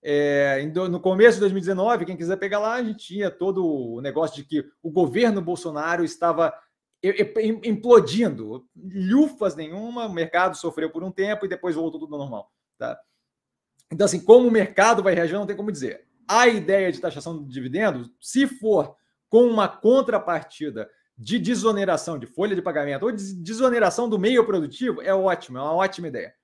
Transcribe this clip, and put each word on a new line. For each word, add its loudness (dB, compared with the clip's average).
É, 2
em -6
do-, -4
no -4
começo 6
de -8
dois 2
mil -2
e -8
dezenove, 0
quem -10
quiser -4
pegar -4
lá, -2
a -4
gente -10
tinha -4
todo -2
o -4
negócio -4
de -16
que -4
o -8
governo 0
Bolsonaro -4
estava 0
e-, 0
e-, 0
im-, -2
implodindo, 2
lufas 0
nenhuma, -10
o -8
mercado 0
sofreu -4
por -12
um -8
tempo -4
e -4
depois -4
voltou -6
tudo -14
ao -8
normal, -12
tá? -10
Então, -2
assim, 0
como 8
o 4
mercado 4
vai 2
reagir, -2
não -6
tem -6
como -8
dizer. -10
A 6
ideia 2
de -8
taxação -8
de -14
dividendos, -4
se 0
for 0
com 8
uma 2
contrapartida 0
de -4
desoneração -2
de -12
folha -2
de -4
pagamento -4
ou -2
de -10
desoneração 0
do 0
meio 4
produtivo, -4
é 0
ótimo, -2
é -8
uma -4
ótima -2
ideia -10